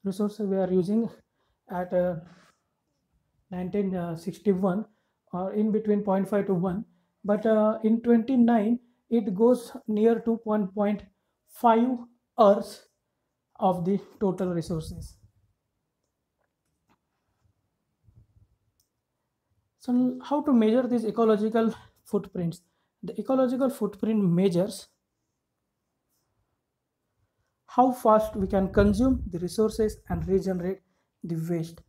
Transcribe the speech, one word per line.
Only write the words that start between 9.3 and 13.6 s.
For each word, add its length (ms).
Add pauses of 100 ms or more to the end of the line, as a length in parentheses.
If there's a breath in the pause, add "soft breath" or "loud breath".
goes 380 (160)
near 320
to 160
point 680 (460)
five 400 (520)
earths 480 (720)